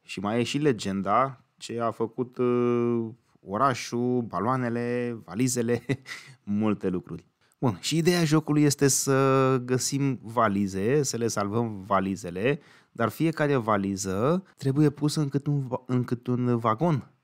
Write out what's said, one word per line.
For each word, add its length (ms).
și 180
mai 200
e 40
și 140
legenda, 840
ce 220
a 120
făcut, 460
uh, 680
orașul, 840
baloanele, 1040
valizele, 600
<laughs> 280
multe 460
lucruri. 380
Bun, 200
și 180
ideea 260
jocului 400
este 240
să 760
găsim 560
valize, 840
să 140
le 100
salvăm 580
valizele, 720
dar 180
fiecare 460
valiză 880
trebuie 320
pusă 300
în 100
cât 180
un 200
va-, 180
în 180
cât 240
un 300
vagon. 540